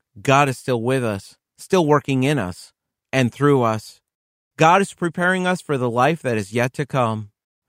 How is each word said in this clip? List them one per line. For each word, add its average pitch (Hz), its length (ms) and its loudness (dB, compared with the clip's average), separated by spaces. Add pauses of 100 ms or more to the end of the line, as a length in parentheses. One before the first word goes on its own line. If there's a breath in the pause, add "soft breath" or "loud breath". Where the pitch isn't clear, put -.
(220)
God 139 260 4
is 131 100 -4
still 123 240 -4
with 127 220 -2
us, 104 340 -6 (200)
still 185 280 0
working 139 380 0
in 143 140 0
us 90 360 -8 (380)
and 127 220 0
through 139 300 2
us. 110 380 -4 (560)
God 170 240 4
is 196 120 -4
preparing 180 540 -2
us 180 140 -2
for 143 160 -4
the 123 120 -2
life 123 320 0
that 120 160 -2
is 101 160 -6
yet 120 200 -2
to 147 120 -8
come. 110 460 -4 (380)